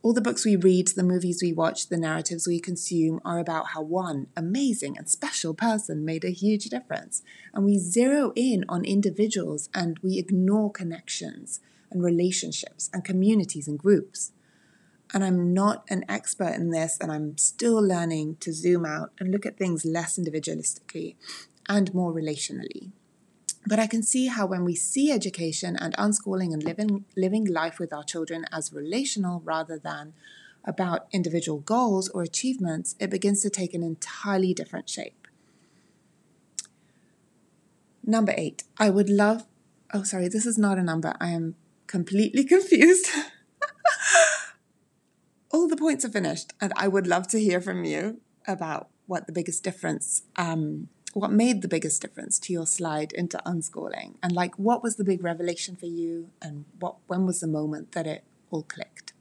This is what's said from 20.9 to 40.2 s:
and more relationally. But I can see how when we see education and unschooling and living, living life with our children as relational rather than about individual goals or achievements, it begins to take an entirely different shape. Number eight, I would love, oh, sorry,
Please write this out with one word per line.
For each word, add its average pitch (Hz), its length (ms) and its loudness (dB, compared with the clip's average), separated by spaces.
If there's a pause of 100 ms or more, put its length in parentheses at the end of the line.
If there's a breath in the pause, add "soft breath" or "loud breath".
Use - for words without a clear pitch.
and 196 260 2
more 180 180 0
relationally. 156 800 -6 (760)
But 208 120 2
I 220 80 2
can 226 160 -2
see 254 240 2
how 226 200 0
when 180 180 0
we 175 100 0
see 277 360 2
education 175 680 -2
and - 200 -4
unschooling 190 560 0
and 156 100 -2
living, 202 420 0 (120)
living 190 280 2
life 165 340 -2
with 170 140 -6
our 147 120 -10
children 165 480 -6
as 156 200 -6
relational 180 720 -4
rather 160 340 -4
than 151 340 -10 (520 loud breath)
about 180 480 -2
individual 165 480 -2
goals 202 480 2
or 185 140 -4
achievements, 175 760 -4
it 196 120 -4
begins 202 320 0
to 202 80 0
take 185 240 -4
an 170 80 -4
entirely 185 720 -2
different - 340 -8
shape. - 380 -12 (2750 soft breath)
Number 214 320 4
eight, - 260 -6 (160)
I 214 120 6
would 196 200 4
love, 208 360 4 (460)
oh, 196 120 -2
sorry, 185 240 -2